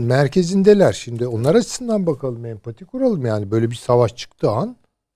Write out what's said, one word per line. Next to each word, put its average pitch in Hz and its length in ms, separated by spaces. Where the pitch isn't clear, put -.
merkezindeler. 170 920
Şimdi 120 340
onlar 123 280
açısından 226 520
bakalım, 127 400
empati 117 380
kuralım. 233 420
Yani 107 240
böyle 113 200
bir 117 60
savaş 120 400
çıktığı - 340
an, 180 260